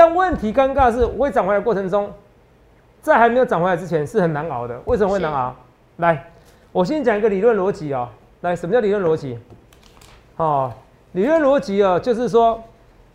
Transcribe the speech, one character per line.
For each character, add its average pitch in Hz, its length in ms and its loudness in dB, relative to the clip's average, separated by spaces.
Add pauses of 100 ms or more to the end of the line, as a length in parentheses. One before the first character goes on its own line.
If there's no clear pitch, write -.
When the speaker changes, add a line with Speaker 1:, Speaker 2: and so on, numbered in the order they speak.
Speaker 1:
在 330 80 6
问 359 240 0
题 214 160 -4
尴 269 200 2
尬 269 140 2
的 233 60 2
是， 240 140 0
会 254 240 -2
涨 202 160 0
回 196 60 0
来 202 60 2
的 196 60 -4
过 233 80 0
程 190 160 -4
中， 202 240 -2 (880)
在 302 160 2
还 233 120 6
没 240 100 2
有 254 60 4
涨 180 180 0
回 180 60 0
来 180 80 0
之 180 100 -6
前 151 200 -2
是 214 140 -2
很 165 120 2
难 147 160 -6
熬 123 180 -8
的。 120 200 -10
为 - 100 0
什 202 100 2
么 190 60 0
会 202 80 0
难 156 120 -4
熬？ 127 180 -2
Speaker 2:
是。 131 60 -14 (460)
Speaker 1:
来， 170 280 0 (420)
我 185 120 0
先 294 180 -4
讲 220 140 0
一 208 40 -4
个 220 80 2
理 196 120 -2
论 226 160 2
逻 190 140 -2
辑 147 240 -6
哦。 123 140 -6 (340)
来， 175 120 -2
什 175 120 -8
么 170 60 -4
叫 247 80 2
理 208 120 0
论 202 100 -2
逻 160 140 0
辑？ 127 220 -10 (1000)
哦， 143 340 -2 (420)
理 180 120 0
论 320 160 2
逻 277 180 4
辑 196 240 -2
哦， 185 160 2
就 240 160 -2
是 233 140 -4
说 226 340 2 (520)